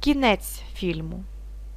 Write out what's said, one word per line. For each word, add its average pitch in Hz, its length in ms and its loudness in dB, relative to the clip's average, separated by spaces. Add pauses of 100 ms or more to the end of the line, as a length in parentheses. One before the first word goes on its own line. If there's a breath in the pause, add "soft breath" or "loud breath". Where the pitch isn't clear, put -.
кінець 269 640 4 (120)
фільму. 170 500 -2 (520)